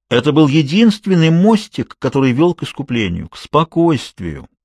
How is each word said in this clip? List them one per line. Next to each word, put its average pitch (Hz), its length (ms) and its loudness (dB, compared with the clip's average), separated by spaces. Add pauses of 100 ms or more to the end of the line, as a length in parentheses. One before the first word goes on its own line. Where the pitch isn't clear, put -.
это - 240 0
был 151 140 4
единственный 165 840 2
мостик, 190 680 0
который 135 360 0
вёл 170 200 0
к - 100 -10
искуплению, 104 680 -6
к - 80 -20
спокойствию, 151 1120 -4 (160)